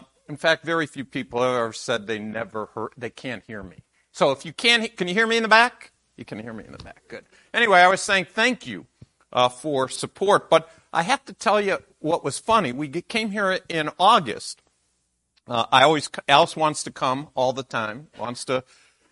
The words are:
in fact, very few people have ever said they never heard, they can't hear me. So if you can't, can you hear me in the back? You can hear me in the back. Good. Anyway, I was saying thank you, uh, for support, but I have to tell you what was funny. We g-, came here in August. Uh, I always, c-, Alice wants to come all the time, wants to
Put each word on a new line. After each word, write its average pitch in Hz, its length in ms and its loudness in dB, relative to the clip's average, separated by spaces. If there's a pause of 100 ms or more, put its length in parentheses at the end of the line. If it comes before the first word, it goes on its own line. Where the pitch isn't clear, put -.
(280)
in 151 80 -12
fact, 160 300 0
very 165 220 -2
few 135 180 -12
people 120 380 -4
have 127 100 0
ever 117 200 -2
said 113 340 -6
they 110 100 -4
never 107 560 -8
heard, 110 240 -8
they 120 140 -10
can't 120 340 -12
hear 107 160 -14
me. 92 160 -18 (340)
So 151 200 2
if 131 140 -6
you 165 60 -12
can't, 233 460 0
can 180 100 -4
you 180 60 -4
hear 226 140 2
me 226 100 0
in 226 60 0
the 220 60 -2
back? 226 420 2 (260)
You - 80 -16
can - 140 -14
hear 117 140 -12
me - 120 -14
in - 60 -20
the - 120 -18
back. - 240 -20
Good. - 180 -18 (280)
Anyway, 214 260 4
I 180 80 8
was 185 140 2
saying 190 240 0
thank 233 420 -2
you, 92 200 -12 (440)
uh, 123 180 4
for 135 380 -4
support, - 600 0
but 165 200 4 (220)
I 165 120 0
have 254 220 -2
to 214 80 -16
tell 208 280 0
you 190 160 0 (220)
what 160 240 -2
was 143 160 -4
funny. 208 320 2
We 143 160 -6
g-, 156 140 -8
came 220 300 -4
here 196 280 -2 (100)
in 156 200 -2 (100)
August. 180 640 2 (840)
Uh, 120 240 0
I 131 120 6
always, 151 220 4
c-, - 220 -14
Alice 151 280 4
wants 151 280 -2
to 131 80 -12
come 135 440 -4
all 131 180 0
the 131 100 -8
time, 117 440 -8 (100)
wants 120 280 -10
to 131 180 -2 (480)